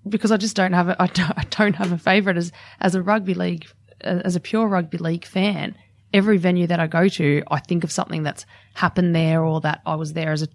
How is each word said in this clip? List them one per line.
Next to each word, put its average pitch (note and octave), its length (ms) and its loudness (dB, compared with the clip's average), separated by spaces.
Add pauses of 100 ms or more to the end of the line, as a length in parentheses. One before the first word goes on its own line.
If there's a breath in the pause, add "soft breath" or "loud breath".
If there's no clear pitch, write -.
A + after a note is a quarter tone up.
because G#3 240 0
I A3 60 4
just G#3+ 180 -2
don't F#3 180 2
have F3 160 2
a, - 120 0
I F3+ 60 4
don't, F3 300 0
I D3+ 120 -4
don't G#3 260 2
have F3 160 -2
a E3+ 60 -2
favourite F#3+ 400 2
as, E3+ 140 -4 (280 loud breath)
as F#3 140 0
a F#3 80 0
rugby F#3+ 320 0
league, F3 320 -4 (380)
uh, F3 200 -2
as F3+ 120 0
a F3 40 0
pure A3 280 -2
rugby F3 320 -2
league E3+ 260 -4
fan. F#3+ 500 -4 (380)
Every G3+ 240 4
venue F3 300 2
that E3+ 120 0
I E3 60 0
go E3+ 220 2
to, D3 420 2
I D3+ 100 -2
think F3 240 -2
of D#3+ 80 -2
something - 300 -4
that's - 240 -8 (300 soft breath)
happened F3 400 2
there, D#3+ 280 2
or D#3+ 180 0
that D3+ 220 -4
I D#3+ 120 -4
was D#3 180 -6
there D#3+ 180 -4
as D#3 120 -2
a D#3 120 -4